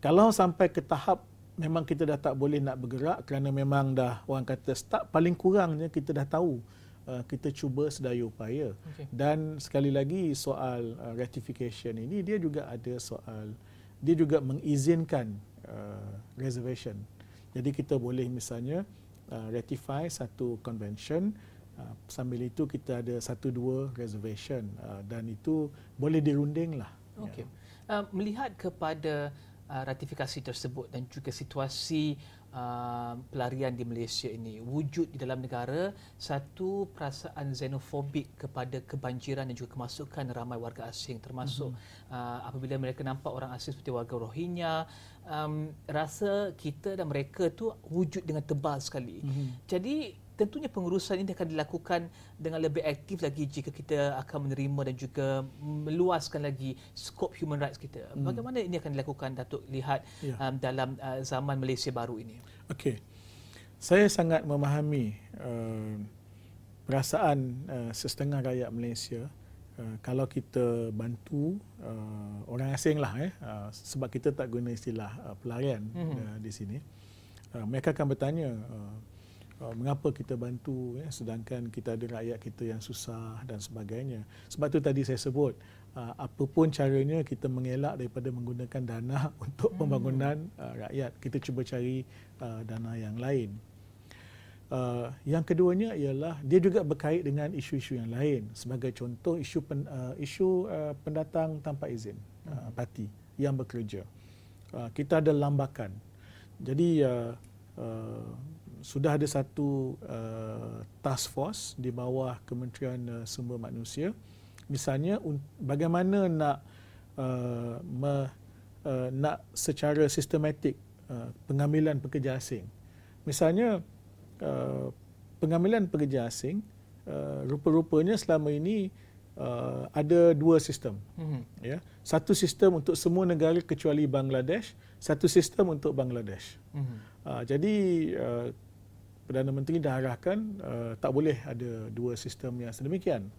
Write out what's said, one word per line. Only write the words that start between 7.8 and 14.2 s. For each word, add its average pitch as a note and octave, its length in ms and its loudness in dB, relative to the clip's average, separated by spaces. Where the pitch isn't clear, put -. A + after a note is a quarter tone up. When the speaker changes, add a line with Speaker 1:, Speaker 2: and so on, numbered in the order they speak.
Speaker 1:
sedaya B2+ 320 -2
upaya. A2+ 560 -4
Speaker 2:
Okey. - 320 -12
Speaker 1:
Dan D#3 480 2
sekali C#3+ 320 2
lagi, C#3+ 480 2
soal, B2 640 -2
uh, A#2+ 160 -8
ratification A#2+ 800 -6
ini, C#3+ 240 -4
dia G3+ 160 -2
juga D#3 320 -2
ada A#2+ 320 -6
soal, G#2+ 560 -10
dia D#3 80 6
juga D#3 320 6